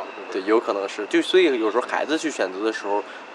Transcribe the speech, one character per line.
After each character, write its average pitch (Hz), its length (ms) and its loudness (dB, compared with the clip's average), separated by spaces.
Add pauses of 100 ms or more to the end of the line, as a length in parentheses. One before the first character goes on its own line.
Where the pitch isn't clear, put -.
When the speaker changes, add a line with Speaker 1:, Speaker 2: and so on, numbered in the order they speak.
Speaker 1:
的 92 120 -10
绘 98 160 -12
本。 98 100 -4
Speaker 2:
对， 95 60 -4
有 110 120 6
可 113 140 0
能 98 140 -2
是。 104 200 -6
就 165 140 4
所 185 180 4
以 185 60 8 (140)
有 110 120 2
时 110 60 2
候 123 100 2
孩 - 180 -2
子 143 120 -2
去 156 120 -4
选 98 220 -2
择 98 120 -6
的 110 100 2
时 - 120 -8
候， 101 180 0 (320)